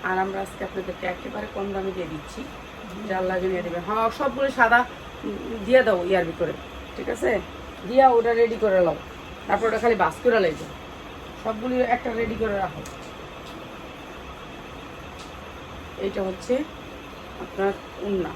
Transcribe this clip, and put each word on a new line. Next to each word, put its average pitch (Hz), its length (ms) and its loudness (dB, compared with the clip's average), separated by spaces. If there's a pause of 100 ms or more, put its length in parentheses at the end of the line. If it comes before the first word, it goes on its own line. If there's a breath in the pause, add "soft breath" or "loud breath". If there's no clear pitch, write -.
আর 185 140 0
আমরা 196 240 0
আজকে - 220 -8
আপনাদেরকে 190 440 -6
একেবারে 208 460 -6
কম 202 200 -4
দামে 190 180 -2
দিয়ে 180 200 -4
দিচ্ছি। 156 300 -10 (680)
যার 185 160 0
লাগে 185 240 0
নিয়ে 180 180 0
নেবেন। 170 220 -4
হ্যাঁ, 220 300 2
সবগুলো 269 340 2
সাদা, 240 280 8 (440)
উম, 202 140 -4 (280)
দিয়ে 254 180 10
দাও 190 220 6
ইয়ার 180 200 4
ভিতরে, 165 280 -2 (420)
ঠিক - 140 -6
আছে? 247 300 2 (480)
দিয়া 262 220 8
ওটা 233 240 6
রেডি 226 280 6
করে 190 240 6
নাও, 151 120 2 (500)
তারপর 208 200 2
ওটা 220 160 2
খালি 233 120 8
বাস 175 280 2
করে 226 160 8
লাইবে, 160 260 2 (800)
সবগুলি 226 320 -2 (200)
একটা 247 180 -4
রেডি 226 260 -2
করে 214 240 2
রাখো। 151 180 -4 (3250)
এইটা 196 200 -2
হচ্ছে 190 320 0 (880)
আপনার 196 300 0 (300)
ওড়না 190 320 0